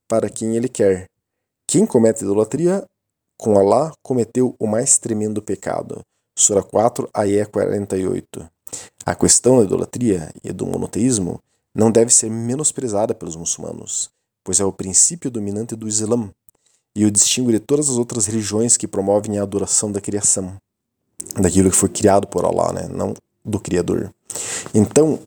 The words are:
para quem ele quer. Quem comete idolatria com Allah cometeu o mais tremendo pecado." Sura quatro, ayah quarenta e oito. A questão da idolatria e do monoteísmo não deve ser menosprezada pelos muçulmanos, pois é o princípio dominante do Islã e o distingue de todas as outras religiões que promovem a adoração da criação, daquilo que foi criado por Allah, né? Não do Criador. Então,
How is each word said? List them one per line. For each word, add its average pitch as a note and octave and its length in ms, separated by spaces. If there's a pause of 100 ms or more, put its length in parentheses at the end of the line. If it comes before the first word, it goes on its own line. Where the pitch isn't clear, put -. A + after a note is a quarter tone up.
para G#2+ 200
quem A2+ 280
ele A#2+ 100
quer. G2 400 (580)
Quem F#3 200
comete A2+ 380
idolatria D3+ 600 (520)
com G#2 200
Allah A2+ 360 (100)
cometeu B2+ 560
o A2+ 80
mais A2+ 300
tremendo G#2+ 440
pecado." - 600 (360)
Sura G2 240
quatro, - 520
ayah G#2 360
quarenta G2 460
e F#2+ 100
oito. F#2 400 (600)
A F2+ 80
questão A#2+ 460
da A2+ 40
idolatria F#2 720 (100)
e - 80
do F#2 140
monoteísmo F#2 720 (340)
não A2 180
deve A#2 200
ser - 180
menosprezada A#2 840
pelos E2 220
muçulmanos, E2 720 (340)
pois F#2+ 160
é G2 60
o F#2+ 80
princípio A#2 560
dominante A2 460
do A2 120
Islã G#2+ 420 (680)
e G#2 100
o G#2+ 60
distingue B2 400
de G#2+ 80
todas C#3+ 300
as B2 80
outras A#2+ 280
religiões A2 500
que - 120
promovem G2+ 500
a G2+ 60
adoração G2 480
da G2 100
criação, G2+ 540 (800)
daquilo F#2+ 340
que F2+ 60
foi F#2+ 140
criado G2+ 380
por F2 160
Allah, E2+ 300
né? F2+ 140
Não F#2 260 (300)
do G#2+ 160
Criador. F2+ 520 (600)
Então, C#3 540